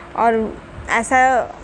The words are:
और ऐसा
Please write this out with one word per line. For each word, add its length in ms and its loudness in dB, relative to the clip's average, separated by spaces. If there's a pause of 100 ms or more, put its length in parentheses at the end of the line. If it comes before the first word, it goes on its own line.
(160)
और 420 0 (320)
ऐसा 600 2 (140)